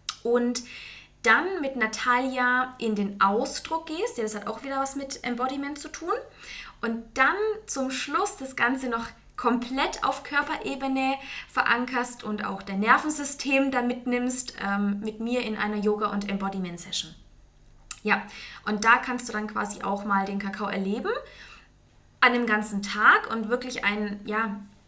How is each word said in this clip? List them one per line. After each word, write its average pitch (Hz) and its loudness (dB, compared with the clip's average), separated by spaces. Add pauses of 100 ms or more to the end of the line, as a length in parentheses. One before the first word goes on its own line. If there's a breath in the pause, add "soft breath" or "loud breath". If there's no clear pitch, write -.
(220)
Und 240 2 (600 loud breath)
dann 320 4
mit 269 -4
Natalia 247 2
in 220 0
den 202 -2
Ausdruck 233 2
gehst, 349 -2
ja, 233 -2
das 214 -4
hat 202 -8
auch 214 -6
wieder 269 -2
was 269 0
mit 277 -8
Embodiment 269 -2
zu - -8
tun, 330 -4 (680 loud breath)
und 226 -2 (120)
dann 277 4 (300)
zum 262 -2
Schluss 302 -2
das 269 -4
Ganze 254 0
noch 233 -2 (320)
komplett 254 0
auf - 0
Körperebene 269 0 (320 loud breath)
verankerst 247 0
und 214 -4
auch 196 -4
dein 196 -4
Nervensystem 269 4
da 254 2
mitnimmst, 247 0 (100)
ähm, 202 0
mit 214 -4
mir 240 0
in 220 -4
einer 208 0
Yoga- 208 2
und 202 -2
Embodiment-Session. 190 -4 (920)
Ja, 202 2 (420 loud breath)
und 214 0
da 226 10
kannst 247 -2
du 214 -6
dann 214 -2
quasi 214 -4
auch 202 -2
mal 196 4
den 196 -2
Kakao 202 -4
erleben, 196 -2 (1080 loud breath)
an 247 6
dem 240 2
ganzen 208 0
Tag 233 6
und 226 -2
wirklich 247 -2
ein, 208 0
ja, 214 -2 (280)